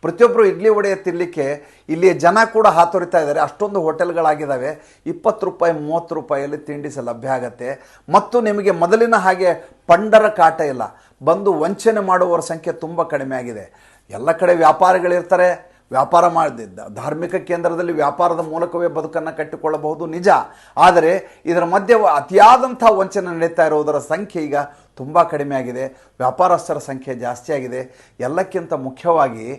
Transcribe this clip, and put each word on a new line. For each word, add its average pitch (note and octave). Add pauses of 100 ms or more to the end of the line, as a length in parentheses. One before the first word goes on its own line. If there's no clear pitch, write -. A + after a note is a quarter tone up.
ಪ್ರತಿಯೊಬ್ಬರು A3+
ಇಡ್ಲಿ F#3
ವಡೆ G3+
ತಿನ್ನಲಿಕ್ಕೆ E3+ (440)
ಇಲ್ಲಿಯ E3+
ಜನ E3+ (160)
ಕೂಡ A3
ಹಾತೊರಿತಾ E3+
ಇದ್ದಾರೆ. D3
ಅಷ್ಟೊಂದು G3
ಹೋಟೆಲ್ಗಳಾಗಿದ್ದಾವೆ. D#3
ಇಪ್ಪತ್ತು E3+
ರೂಪಾಯಿ, F3
ಮೂವತ್ತು D#3+
ರೂಪಾಯಿಯಲ್ಲಿ C#3+
ತಿಂಡಿ D3
ಸಹ C3
ಲಭ್ಯ A#2+
ಆಗತ್ತೆ. B2
ಮತ್ತು G#3
ನಿಮಗೆ G3+
ಮೊದಲಿನ A3
ಹಾಗೆ F#3 (340)
ಪಂಡರ G#3+
ಕಾಟ E3+
ಇಲ್ಲ. C3 (400)
ಬಂದು F#3
ವಂಚನೆ G3
ಮಾಡುವವರ F3+
ಸಂಖ್ಯೆ E3
ತುಂಬ E3
ಕಡಿಮೆ C3+
ಆಗಿದೆ. A#2 (140)
ಎಲ್ಲ A2
ಕಡೆ F3+
ವ್ಯಾಪಾರಿಗಳಿರ್ತಾರೆ, F3 (160)
ವ್ಯಾಪಾರ C#3
ಮಾಡಿದ್ದ B2 (140)
ಧಾರ್ಮಿಕ D3+
ಕೇಂದ್ರದಲ್ಲಿ E3+
ವ್ಯಾಪಾರದ D#3
ಮೂಲಕವೇ E3+
ಬದುಕನ್ನು D#3
ಕಟ್ಟಿಕೊಳ್ಳಬಹುದು D#3
ನಿಜ, F3 (480)
ಆದರೆ F3
ಇದರ E3+
ಮಧ್ಯೆ F#3+
ವ-, G#3+
ಅತಿಯಾದಂಥ A3
ವಂಚನೆ F#3+
ನಡೀತಾ E3
ಇರೋದರ D3+
ಸಂಖ್ಯೆ E3
ಈಗ D3 (420)
ತುಂಬ D#3
ಕಡಿಮೆ C#3+
ಆಗಿದೆ, B2+ (320)
ವ್ಯಾಪಾರಸ್ಥರ D#3+
ಸಂಖ್ಯೆ C3+
ಜಾಸ್ತಿ A#2+
ಆಗಿದೆ. B2+
ಎಲ್ಲಕ್ಕಿಂತ E3+
ಮುಖ್ಯವಾಗಿ C3 (120)